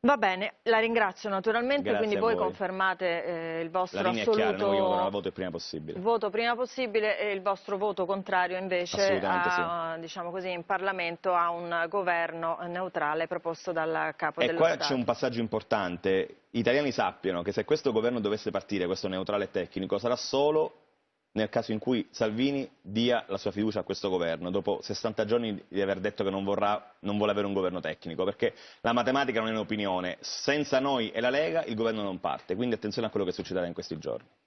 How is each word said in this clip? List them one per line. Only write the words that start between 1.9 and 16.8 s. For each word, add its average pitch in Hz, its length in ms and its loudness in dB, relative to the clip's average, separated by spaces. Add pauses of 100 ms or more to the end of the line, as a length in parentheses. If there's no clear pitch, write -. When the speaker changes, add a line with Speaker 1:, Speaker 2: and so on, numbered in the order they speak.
Speaker 1:
quindi 214 180 2
Speaker 2:
a 202 40 2
Speaker 1:
voi 220 160 2
Speaker 2:
voi. 214 80 0
Speaker 1:
confermate, 185 800 -2
eh, 165 360 -4
il 165 100 -6
vostro 185 300 0
Speaker 2:
La 180 80 2
linea 220 140 0
è 214 60 2
chiara, 214 220 4
noi 185 60 0
vogliamo 202 100 2
Speaker 1:
assoluto 196 180 4
Speaker 2:
tornare 180 200 2
al 190 60 0
voto 98 160 -2
il - 60 -4
prima 92 160 -4
possibile. 80 500 -8
Speaker 1:
voto 214 300 2
prima 233 260 0
possibile 220 640 0
e 208 120 0
il 196 100 -2
vostro 196 360 -2
voto 190 280 0
contrario 185 520 0
invece 185 440 0
Speaker 2:
Assolutamente 190 480 2
Speaker 1:
a, 170 460 0
Speaker 2:
sì. 165 60 -8
Speaker 1:
diciamo 170 280 -8
così, 185 220 -6
in 175 140 -6
Parlamento 185 680 0
a 170 160 4
un 170 400 -2
governo 165 800 0
neutrale 165 600 -2
proposto 165 440 -4
dal 160 440 0
Capo 156 240 -2
Speaker 2:
E 147 60 4
Speaker 1:
dello 165 140 0
Speaker 2:
qua 165 80 8
Speaker 1:
Stato. 160 180 2
Speaker 2:
c'è 143 80 2
un 127 100 0
passaggio 117 360 0
importante. 98 1120 0
Gli 117 80 0
italiani 127 320 4